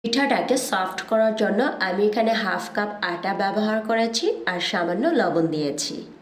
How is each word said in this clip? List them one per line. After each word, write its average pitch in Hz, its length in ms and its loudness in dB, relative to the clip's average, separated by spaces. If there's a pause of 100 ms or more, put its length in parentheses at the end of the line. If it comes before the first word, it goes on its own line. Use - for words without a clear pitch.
পিঠাটাকে 247 540 2
সফট 190 460 -2
করার 220 340 2
জন্য 214 440 2
আমি 190 260 2
এখানে 226 260 2
হাফ 190 420 -2
কাপ 208 140 0 (140)
আটা 180 320 -2
ব্যবহার 214 460 0
করেছি 226 520 0 (140)
আর 180 140 -2
সামান্য 180 460 0
লবণ 175 400 2
দিয়েছি। 151 580 -4 (180)